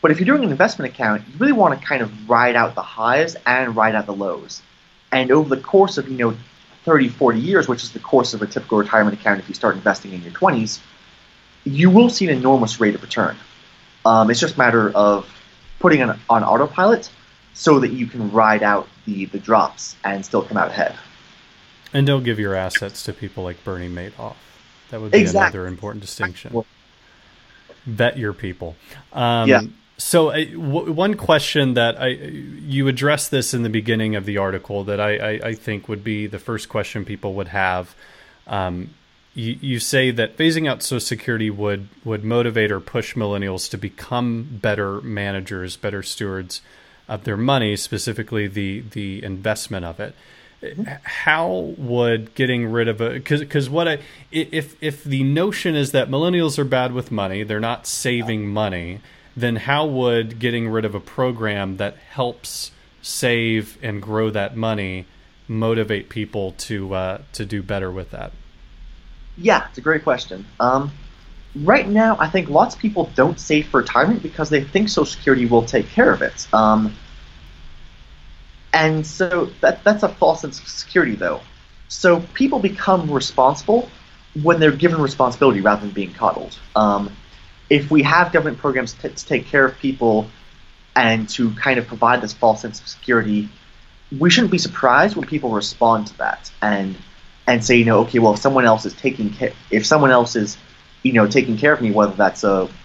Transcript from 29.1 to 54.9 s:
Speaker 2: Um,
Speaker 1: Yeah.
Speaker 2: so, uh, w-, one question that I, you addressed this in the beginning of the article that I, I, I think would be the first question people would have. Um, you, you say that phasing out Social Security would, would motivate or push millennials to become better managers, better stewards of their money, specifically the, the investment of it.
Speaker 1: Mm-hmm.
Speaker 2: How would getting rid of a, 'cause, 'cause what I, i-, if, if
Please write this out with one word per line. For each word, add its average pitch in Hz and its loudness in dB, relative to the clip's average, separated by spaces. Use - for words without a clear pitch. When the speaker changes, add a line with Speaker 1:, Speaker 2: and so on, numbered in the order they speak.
Speaker 2:
Um, 120 0
Speaker 1:
Yeah. 123 6
Speaker 2:
so, 160 2
uh, 156 -2
w-, 160 -4
one 185 0
question 143 2
that 117 0
I, 131 -2
you 139 -6
addressed 139 -2
this 131 -2
in 123 -2
the 113 -2
beginning 110 -2
of 98 -6
the 101 -4
article 98 -4
that 101 -4
I, 104 0
I, 107 -4
I 113 -6
think 107 -10
would 104 -10
be 107 -6
the 98 -12
first 113 -10
question 104 -6
people 101 -10
would 95 -8
have. 92 -4
Um, 92 -6
you, 117 -8
you 127 -4
say 131 2
that 113 -2
phasing 160 0
out 120 -4
Social 127 -4
Security 113 -4
would, 101 -4
would 107 -6
motivate 113 0
or 98 -2
push - -6
millennials 101 -4
to 107 -10
become 117 -6
better 101 -4
managers, 98 -8
better 101 -8
stewards 95 -8
of 104 -10
their 101 -4
money, 117 0
specifically 107 -6
the, 98 -6
the 101 -10
investment 101 -6
of 82 -12
it. 104 -12
Speaker 1:
Mm-hmm. - -10
Speaker 2:
How 170 -4
would 120 -2
getting 123 -2
rid 113 -2
of 107 -4
a, 120 -4
'cause, 147 -4
'cause 139 -2
what 165 -2
I, 165 0
i-, 147 -6
if, 156 -6
if 151 -8